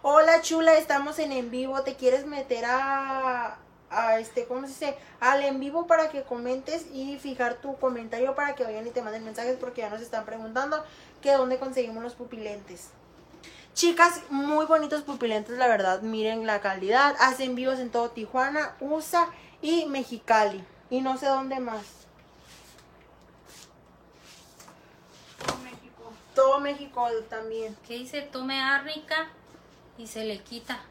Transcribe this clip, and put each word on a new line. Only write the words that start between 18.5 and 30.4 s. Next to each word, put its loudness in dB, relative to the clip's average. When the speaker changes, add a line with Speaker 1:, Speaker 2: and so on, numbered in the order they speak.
Speaker 1:
usa 0
y 2
Mexicali. 0
Y -2
no -2
sé -4
dónde 0
más. -6
Speaker 2:
Todo -6
México. -20
Speaker 1:
Todo 6
México -4
también. -8
Speaker 3:
¿Qué -10
dice? -10
"Tome -6
árnica -2
y -18
se -8
le -6